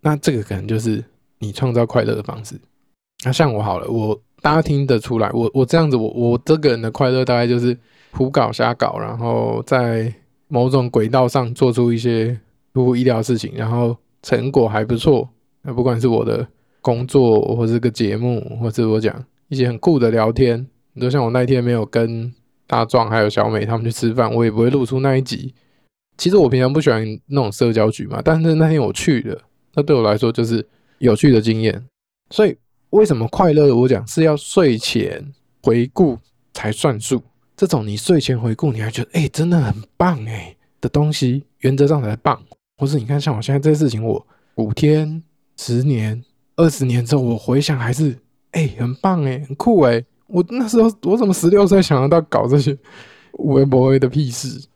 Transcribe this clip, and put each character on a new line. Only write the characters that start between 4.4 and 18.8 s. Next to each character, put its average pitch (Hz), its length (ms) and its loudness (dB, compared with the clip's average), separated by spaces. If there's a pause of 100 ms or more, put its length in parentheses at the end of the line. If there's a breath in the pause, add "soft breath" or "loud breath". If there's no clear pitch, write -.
大 147 140 0
家 160 80 2
听 143 240 -2
得 127 100 2
出 117 220 -2
来， 107 140 0
我， 117 200 0
我 131 140 2
这 165 100 0
样 160 140 2
子， 131 60 2
我， 110 140 -2
我 120 340 0
这 156 140 2
个 151 120 2
人 113 100 -2
的 113 80 -6
快 127 220 0
乐 127 140 0
大 120 100 0
概 120 140 0
就 120 100 2
是 120 180 0 (360 soft breath)
胡 131 180 -2
搞 117 220 0
瞎 120 200 0
搞， - 240 -2
然 110 220 -10
后 117 480 -2
在 117 480 0 (320)
某 127 240 0
种 127 180 0
轨 113 200 0
道 127 180 2
上 123 260 -2
做 127 200 0
出 120 200 2
一 117 60 -2
些 117 400 -2 (340)
出 127 120 0
乎 123 100 2
意 123 80 0
料 123 140 2
的 113 80 -2
事 123 120 -2
情， - 200 -8
然 113 120 -6
后 117 260 -2 (280)
成 127 300 -2
果 120 160 4
还 107 160 -2
不 117 120 -2
错。 127 320 2 (340)
那 135 120 -10
不 117 80 -2
管 120 180 0
是 127 60 0
我 113 180 2
的 110 220 -4 (340)
工 123 240 -2
作， 120 360 4 (160)
或 117 100 -2
是 113 140 0
个 120 100 0
节 107 260 -2
目， 120 440 -6
或 113 100 -4
是 113 160 -2